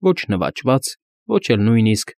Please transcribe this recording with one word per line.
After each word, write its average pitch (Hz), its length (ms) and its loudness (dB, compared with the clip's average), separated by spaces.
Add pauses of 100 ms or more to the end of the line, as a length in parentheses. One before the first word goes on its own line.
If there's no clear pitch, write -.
ոչ - 200 2
նվաճված, - 680 -2 (380)
ոչ 104 140 0
էլ 104 200 0
նույնիսկ 110 560 2